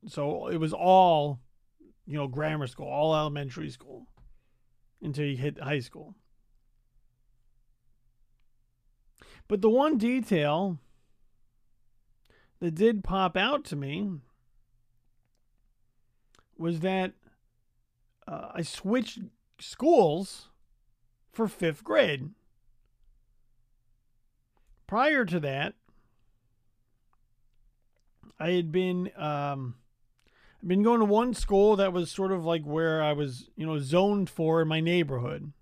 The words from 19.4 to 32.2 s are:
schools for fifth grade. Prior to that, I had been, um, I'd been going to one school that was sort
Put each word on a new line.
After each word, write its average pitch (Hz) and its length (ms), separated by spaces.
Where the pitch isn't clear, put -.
schools 196 920
for 220 140
fifth 165 360
grade. 165 460
Prior 262 380
to 170 160
that, 143 340
I 160 120
had 175 200
been, 180 460
um, 143 600
I'd 180 60
been 190 140
going 233 180
to 214 40
one 220 300
school 202 420
that 190 160
was 175 180
sort 190 220